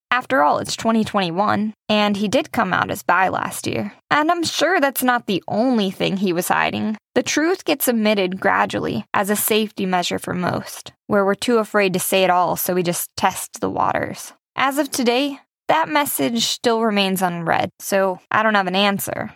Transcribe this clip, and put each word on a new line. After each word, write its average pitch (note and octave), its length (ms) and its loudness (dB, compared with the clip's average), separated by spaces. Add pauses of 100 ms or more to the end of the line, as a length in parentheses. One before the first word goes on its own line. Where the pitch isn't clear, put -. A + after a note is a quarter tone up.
(120)
After B3+ 320 2
all, C#4+ 160 2
it's G#3 160 -6
twenty A3+ 300 0
twenty-one, G3+ 680 -2 (140)
and G#3 300 2
he G#3 100 -2
did C#4 240 0
come F#3+ 220 -2
out - 180 0
as G3 100 -8
bi F3+ 280 2
last - 360 -4
year. G#3 280 -4 (180)
And D4+ 180 2
I'm F4 140 0
sure D#4+ 380 0
that's C4+ 220 0
not B3 220 0
the F#3+ 220 0
only G#3+ 420 2
thing F#3 280 -2
he F#3 160 0
was F3 160 -2
hiding. F#3+ 480 -2 (180)
The B3+ 80 2
truth E4 400 0
gets D4 240 -2
omitted G#3 540 0
gradually G3+ 720 0
as G3+ 160 0
a G#3 80 0
safety G#3+ 480 0
measure F#3 340 0
for F#3 140 -6
most, - 580 -6 (160)
where G3+ 180 2
we're G3 80 2
too A#3 260 2
afraid G3+ 340 2
to F3+ 60 0
say F#3+ 260 2
it F3+ 40 6
all, F3 280 2
so - 160 -2
we F3+ 100 2
just E3+ 320 -2
test - 460 -4
the F#3+ 80 -2
waters. - 640 -2 (240)
As C4+ 200 0
of C#4+ 140 0
today, C4 480 0 (300)
that D#4+ 180 2
message C#4+ 600 0
still A3+ 340 0
remains G3 400 0
unread, E3+ 480 0 (100)
so F#3+ 400 0 (100)
I G#3+ 140 2
don't A3 120 2
have G3 120 2
an F3+ 80 0
answer. G3+ 600 -2